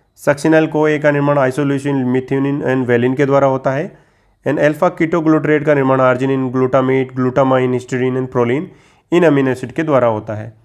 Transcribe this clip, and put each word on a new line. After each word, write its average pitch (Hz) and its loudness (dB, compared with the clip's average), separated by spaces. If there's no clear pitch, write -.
succinyl 156 2
को 156 0
ए 151 0
का 147 2
निर्माण 143 0
isoleucine, 139 -2
methionine 135 -2
and 131 -2
valine 123 0
के 143 0
द्वारा 139 2
होता 131 -2
है। 143 -8
And 143 -2
alpha 156 0
ketoglutarate 156 0
का 151 2
निर्माण 135 2
arginine, 131 0
glutamate, 131 0
glutamine, 127 0
histidine 127 -4
and 131 -4
proline 127 -2
इन 175 2
अमीनो 139 2
एसिड 123 -6
के 165 -6
द्वारा 131 2
होता 107 -4
है। 107 -12